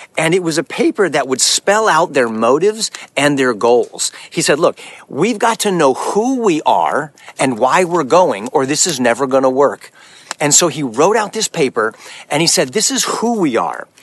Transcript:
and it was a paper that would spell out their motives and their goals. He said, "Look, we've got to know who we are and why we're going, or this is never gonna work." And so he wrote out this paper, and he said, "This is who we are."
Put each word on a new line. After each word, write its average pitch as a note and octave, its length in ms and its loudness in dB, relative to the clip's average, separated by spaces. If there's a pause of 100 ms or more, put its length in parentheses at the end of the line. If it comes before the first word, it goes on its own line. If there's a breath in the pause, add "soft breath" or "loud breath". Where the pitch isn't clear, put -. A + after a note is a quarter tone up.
(160 loud breath)
and D#3+ 160 0
it F#3 100 2
was E3 140 -2
a D#3+ 80 0
paper G#3+ 440 0
that C#3 200 -2
would C3 120 -2
spell G#3+ 480 0
out E3 240 2
their C3 160 2
motives D3 600 0 (260 loud breath)
and C#3+ 220 2
their C3 140 2
goals. A#2 580 0 (200 loud breath)
He E3+ 120 -4
said, D#3 160 2
"Look, E3+ 200 0 (300 loud breath)
we've G3+ 300 -2
got A3+ 220 0
to G#3 100 0
know D3+ 240 2
who B3 460 -2
we F3+ 220 0
are G#2+ 500 0 (260 loud breath)
and C3 200 -2
why C#3+ 260 2
we're E3 200 -2
going, C3 440 2
or C3+ 160 0
this D3 220 -2
is D3+ 120 -4
never B2 280 0
gonna C3 240 2
work." B2+ 420 0 (480 loud breath)
And D3+ 140 0
so F3+ 140 4
he D3 140 -6
wrote C#3+ 340 2
out G#3 160 -2
this G#3+ 140 -4
paper, A#2+ 480 -2 (360 loud breath)
and D3 100 0
he E3 80 2
said, D3 220 0
"This G#3 200 -2
is C4+ 140 -2
who A3+ 340 -2
we C#3+ 180 0
are." C#2 300 -4 (160 loud breath)